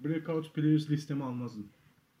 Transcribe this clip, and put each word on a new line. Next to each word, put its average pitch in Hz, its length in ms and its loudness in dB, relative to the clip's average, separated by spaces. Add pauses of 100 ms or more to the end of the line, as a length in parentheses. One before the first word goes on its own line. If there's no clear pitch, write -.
breakout 160 500 -2
players 151 360 4
listeme 143 340 -2
almazdım. 120 420 -6 (540)